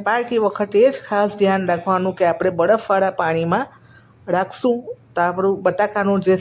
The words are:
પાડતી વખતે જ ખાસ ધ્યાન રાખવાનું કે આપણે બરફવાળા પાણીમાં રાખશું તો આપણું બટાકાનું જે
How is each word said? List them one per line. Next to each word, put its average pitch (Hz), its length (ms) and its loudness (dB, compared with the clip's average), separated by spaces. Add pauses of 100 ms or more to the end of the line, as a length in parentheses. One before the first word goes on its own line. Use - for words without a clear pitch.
પાડતી 240 380 0
વખતે 202 400 2
જ 269 240 2
ખાસ 208 320 0
ધ્યાન 190 300 2
રાખવાનું 185 500 0
કે 180 80 4
આપણે 175 320 0
બરફવાળા 190 600 2
પાણીમાં 165 440 0 (680)
રાખશું 214 420 0 (380)
તો 175 80 0
આપણું 185 420 0
બટાકાનું 202 600 0
જે 185 140 4